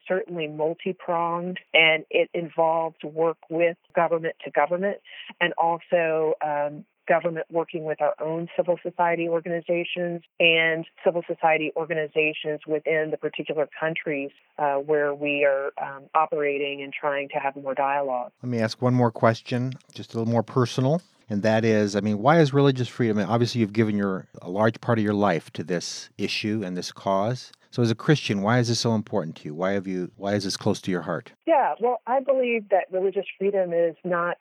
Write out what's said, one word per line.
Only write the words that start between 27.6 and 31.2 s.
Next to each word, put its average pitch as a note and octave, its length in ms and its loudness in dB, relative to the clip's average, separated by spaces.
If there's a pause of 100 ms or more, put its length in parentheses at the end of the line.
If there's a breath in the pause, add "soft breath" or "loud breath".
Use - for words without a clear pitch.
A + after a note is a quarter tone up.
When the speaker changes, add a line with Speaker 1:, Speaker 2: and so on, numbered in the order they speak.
Speaker 2:
So - 100 -2
as A#2 80 4
a A2+ 60 2
Christian, A2 480 0
why A#2 160 4
is A#2+ 80 0
this A#2 120 0
so A#2 140 0
important G2+ 440 -4
to - 80 -18
you? D2+ 100 -10
Why F#2 160 -2
have G2 160 -4
you, F2+ 280 -6
why G2+ 200 -2
is G2+ 80 0
this F#2+ 120 -4
close G2+ 260 -2
to G2 100 -4
your F2 100 0
heart? E2 300 -6 (160)